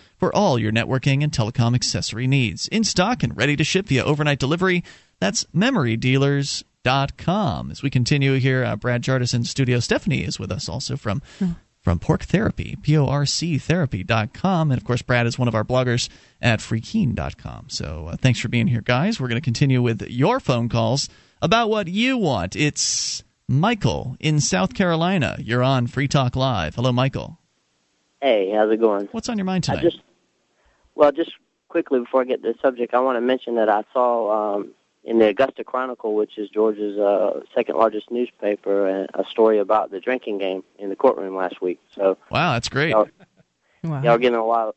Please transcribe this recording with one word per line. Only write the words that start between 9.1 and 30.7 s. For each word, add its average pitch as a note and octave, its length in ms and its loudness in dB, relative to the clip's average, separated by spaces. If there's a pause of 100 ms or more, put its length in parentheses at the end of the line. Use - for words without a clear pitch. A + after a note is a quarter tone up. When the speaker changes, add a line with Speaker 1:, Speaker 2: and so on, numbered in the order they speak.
Speaker 1:
in A#2+ 80 0
studio. B2 380 0
Stephanie G3 420 -2
is - 160 -6
with F#2 140 -6
us - 160 -8
also C3 280 -6
from, G#2 240 -4 (200)
Speaker 2:
Hmm. F3+ 120 0 (280)
Speaker 1:
from F2 180 2
Pork - 240 0
Therapy, - 580 -2
P D3+ 160 4
O C#3+ 120 4
R C#3+ 180 0
C D#3+ 320 -2
therapy D3 460 0
dot A2 280 0
com. E3 380 2
And, B2 100 2
of - 60 -14
course, A#2+ 160 0
Brad A#2+ 240 2
is A2+ 100 -2
one B2 120 2
of A2+ 80 -2
our G#2+ 80 2
bloggers B2 440 0 (320)
at A2+ 200 0
freekeene B2 560 -2
dot C#2 220 -6
com. A#1+ 320 -12
So, D#2 420 -10
uh, - 40 -8
thanks B2+ 220 2
for - 100 -6
being A#2 200 0
here, A#2 140 0
guys. D#3 360 0
We're C3 80 -4
gonna A#2 140 -2
continue B2+ 420 2
with A#2 200 0
your D#3+ 360 0
phone A#2+ 300 0
calls A#2 400 0 (340)
about A3 280 2
what G#3 180 -2
you A#3+ 300 0
want. C3 360 0
It's - 720 -2 (240)
Michael C#3 720 0
in D3+ 180 0
South F#3 360 0
Carolina. E3+ 640 0
You're B2 240 0
on B2+ 240 2
Free C#3 180 -4
Talk C3+ 300 0
Live. A#2 400 -2
Hello, B2 160 2
Michael. B2 480 -2 (800)
Speaker 3:
Hey, G#2 340 2
how's G#2+ 160 4
it A2 100 2
going? G2+ 320 2
Speaker 1:
What's - 160 -8
on A#3 100 -4
your F#3+ 60 -4
mind F#3 240 -2
Speaker 3:
I C#3 80 0
Speaker 1:
tonight? C#3 140 -4
Speaker 3:
just, - 120 -10 (920)